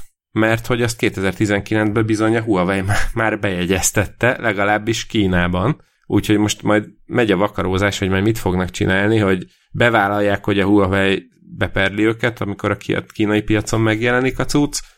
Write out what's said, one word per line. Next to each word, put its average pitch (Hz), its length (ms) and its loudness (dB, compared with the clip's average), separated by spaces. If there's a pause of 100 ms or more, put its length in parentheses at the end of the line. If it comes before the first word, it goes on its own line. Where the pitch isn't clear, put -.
(320)
mert 113 360 0
hogy 123 140 0
azt 117 160 -2
kétezer-tizenkilencben 104 1080 0
bizony 110 320 0
a 113 40 0
Huawei 95 400 0
má-, 101 320 0
már 110 260 0
bejegyeztette, 92 1000 0
legalábbis 107 640 -2
Kínában. 92 760 0 (240)
Úgyhogy 104 320 2
most 104 240 0
majd 107 240 2 (200)
megy 113 260 0
a 92 60 4
vakarózás, 95 640 -2
hogy 98 100 -2
majd 95 140 0
mit 113 140 2
fognak 90 320 -2
csinálni, 98 480 0
hogy 95 280 0 (260)
bevállalják, 104 720 2
hogy 98 140 0
a 95 60 2
Huawei 98 600 2 (300)
beperli 98 480 0
őket, 113 360 -2
amikor 101 300 -4
a 98 60 -2
ki-, - 160 -6
a 92 100 -2 (100)
kínai 107 280 0
piacon 107 400 0
megjelenik 120 580 0
a 131 60 -2
cucc, 147 340 0 (180)